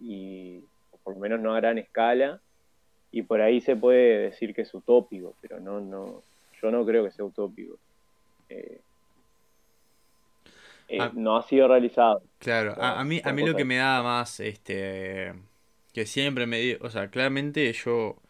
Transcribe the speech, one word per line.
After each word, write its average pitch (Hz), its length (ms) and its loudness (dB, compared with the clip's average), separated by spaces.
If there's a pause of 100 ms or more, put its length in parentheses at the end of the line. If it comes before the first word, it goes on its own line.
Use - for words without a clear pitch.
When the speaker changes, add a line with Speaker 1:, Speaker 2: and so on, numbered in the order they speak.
Speaker 1:
y, 95 600 -14 (280)
o - 120 -20
por 95 120 -10
lo 95 40 -16
menos 110 200 -4
no 110 140 -2
a 113 60 2
gran 113 180 2
escala, 123 600 0 (720)
y 113 120 -4
por 107 180 0
ahí 120 200 4
se 131 140 2
puede 120 440 6
decir 101 340 -4
que 113 100 -6
es - 100 -10
utópico, 98 680 2
pero - 180 -16
no, 98 220 -10
no, 98 400 -12 (400)
yo 110 100 0
no 120 140 2
creo 113 180 4
que 98 80 -4
sea 104 140 -8
utópico. 95 520 -10 (720)
Eh, - 320 -16 (2000)
eh, - 140 -4
Speaker 2:
A- 120 120 -2
Speaker 1:
no 110 240 0
ha 120 60 0
sido 135 240 6
realizado. 120 540 4 (180)
Speaker 2:
Claro, 113 340 0
a, - 20 -8
Speaker 1:
Son, 123 260 -2
Speaker 2:
a - 20 -2
mí, 156 200 -2
a 143 60 -2
Speaker 1:
son 139 60 -2
Speaker 2:
mí 147 80 0
lo 160 120 0
que 147 80 0
Speaker 1:
cosas 131 40 0
Speaker 2:
me 127 100 0
da 131 260 2
más, 120 360 -4
este, 95 960 -8 (600)
que 110 120 -4
siempre 135 420 -2
me 117 140 -2
dio, 120 200 -2
o 120 80 -10
sea, 101 200 -6
claramente 139 640 -2
yo 117 420 -2 (140)